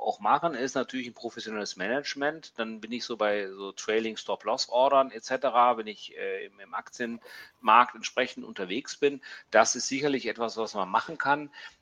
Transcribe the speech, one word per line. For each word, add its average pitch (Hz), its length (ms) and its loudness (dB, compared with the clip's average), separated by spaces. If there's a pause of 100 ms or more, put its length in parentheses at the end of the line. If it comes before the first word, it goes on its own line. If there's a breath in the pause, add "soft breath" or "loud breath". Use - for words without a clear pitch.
auch - 120 -4
machen, 139 360 2
ist 127 180 -4
natürlich 127 340 -4
ein 113 60 -12
professionelles 110 640 -8
Management. 139 800 -4
Dann 110 240 -6
bin 110 100 -12
ich 120 140 -8
so 117 100 -6
bei 104 320 0
so 98 240 -10
Trailing 110 460 -2
Stop-Loss-Ordern 127 920 2
et 113 120 -14
cetera, 123 540 4
wenn 110 100 -6
ich, - 300 -12
äh, 98 280 -6
im, 98 140 -20
im 98 140 -16
Aktienmarkt - 1200 2
entsprechend 123 480 -2
unterwegs 104 540 -6
bin. 143 240 2 (300 loud breath)
Das 110 240 6
ist 120 120 -6
sicherlich 135 380 0
etwas, 113 320 -2
was 110 160 -4
man 95 160 -2
machen 117 280 0
kann. 143 340 0 (300 loud breath)